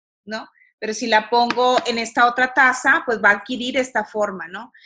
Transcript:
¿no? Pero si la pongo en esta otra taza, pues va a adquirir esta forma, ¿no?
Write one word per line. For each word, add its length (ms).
¿no? 200
Pero 160
si 140
la 220
pongo 560
en 140
esta 280
otra 260
taza, 520
pues 180
va 60
a 80
adquirir 400
esta 260
forma, 460
¿no? 240